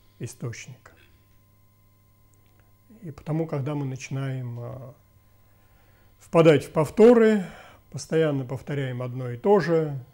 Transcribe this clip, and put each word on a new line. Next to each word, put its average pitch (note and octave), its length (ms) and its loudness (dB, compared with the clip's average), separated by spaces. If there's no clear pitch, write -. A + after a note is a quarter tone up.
источник. - 720 -14
И D#3+ 100 -16
потому, D#3+ 360 -6
когда D3 280 -6
мы C#3+ 100 -6
начинаем, C3 760 -10
а, B2 360 -16
впадать D#3+ 420 4
в - 60 -18
повторы, A3 760 4
постоянно D3 540 -2
повторяем C3 560 -8
одно B2+ 280 -8
и A#2+ 80 -10
то G3+ 220 4
же, D#3 400 0